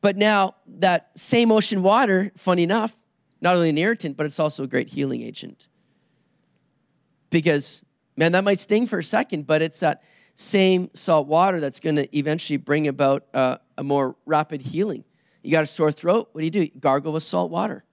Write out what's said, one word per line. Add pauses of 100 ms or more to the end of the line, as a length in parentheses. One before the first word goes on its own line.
But
now (240)
that
same
ocean
water,
funny
enough, (460)
not
only
an
irritant,
but
it's
also
a
great
healing
agent. (1600)
Because, (320)
man,
that
might
sting
for
a
second,
but
it's
that (320)
same
salt
water
that's
gonna
eventually
bring
about,
uh, (200)
a
more (100)
rapid
healing. (380)
You
got
a
sore
throat,
what
do
you
do? (120)
Gargle
with
salt
water.